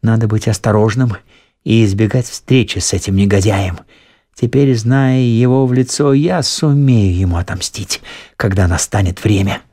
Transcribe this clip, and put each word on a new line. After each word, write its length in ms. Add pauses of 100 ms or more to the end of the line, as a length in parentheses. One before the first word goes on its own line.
надо 260
быть 200
осторожным 680 (480)
и 200
избегать 420
встречи 520
с 160
этим 220
негодяем. 640 (540)
Теперь, 420
зная 440
его 460
в 60
лицо, 400
я 300
сумею 720
ему 220
отомстить, 640 (360)
когда 300
настанет 560
время. 380 (120)